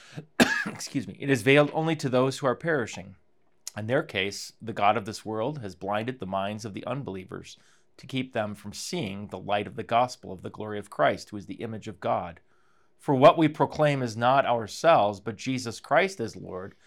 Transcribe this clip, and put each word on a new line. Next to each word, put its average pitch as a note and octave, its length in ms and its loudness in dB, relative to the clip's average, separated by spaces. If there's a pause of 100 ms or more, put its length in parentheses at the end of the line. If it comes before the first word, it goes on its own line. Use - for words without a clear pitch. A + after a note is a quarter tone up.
(160)
<coughs> - 500 2
excuse - 440 -6
me, - 100 -14
it C#3 100 -4
is C3 120 2
veiled C#3+ 320 8
only D#3+ 240 0
to D3 100 -4
those C3 300 2
who C#3+ 100 -2
are B2 80 2
perishing. G#2+ 600 -4 (640)
In G#2+ 100 -6
their C#3 160 2
case, G2 580 -4
the G#2+ 120 -8
God G#2 220 4
of G#2+ 100 -2
this G#2+ 200 -10
world A2 340 -4
has G2 160 -10
blinded G#2+ 440 -4
the - 60 -6
minds G2 380 -4
of G#2 100 -10
the G#2 120 -12
unbelievers F#2+ 720 -8 (400)
to - 100 -18
keep C3 260 -6
them G#2 220 -4
from G#2 180 -14
seeing G2+ 540 -6
the F#2+ 100 -10
light G#3 300 -2
of - 80 -12
the A2 80 -8
gospel A#2 480 0
of F#2 100 -12
the G#2 80 -12
glory G#2 300 -8
of G2+ 100 -12
Christ, B2+ 400 0
who G#2 80 -10
is G2+ 80 -10
the G2 100 -12
image A2 320 -10
of G2 120 -14
God. G2 400 -4 (580)
For - 160 -2
what D3 240 10
we E3 100 4
proclaim D3 540 2
is A2+ 160 -4
not B2+ 280 4
ourselves, A2 720 2
but A2 160 -8
Jesus A#2 440 -6
Christ F#3 400 0
as A2 160 -6
Lord, F#2+ 380 -12 (140)